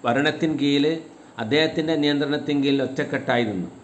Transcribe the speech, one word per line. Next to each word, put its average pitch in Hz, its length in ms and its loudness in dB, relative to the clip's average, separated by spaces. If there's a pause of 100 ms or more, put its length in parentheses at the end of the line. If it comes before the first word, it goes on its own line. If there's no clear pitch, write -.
ഭരണത്തിൻ 147 580 0
കീഴിൽ, 143 280 2 (520)
അദ്ദേഹത്തിൻ്റെ 156 580 0
നിയന്ത്രണത്തിൻ 147 640 0
കീഴിൽ 139 220 2
ഒറ്റക്കെട്ടായി 127 640 -2
നിന്നു. 92 240 -4 (160)